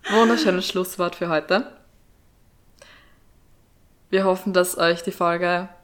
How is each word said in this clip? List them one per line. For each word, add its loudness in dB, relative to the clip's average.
Wunderschönes 2
Schlusswort -4
für -6
heute. 0
Wir 0
hoffen, 0
dass 2
euch 0
die -4
Folge -2